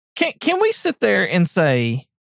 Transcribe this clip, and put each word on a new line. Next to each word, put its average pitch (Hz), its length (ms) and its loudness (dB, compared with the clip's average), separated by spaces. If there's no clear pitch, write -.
Can, 330 240 -2
can 370 220 0
we 440 100 2
sit - 280 -4
there 196 280 0
and 170 220 0
say, 127 560 0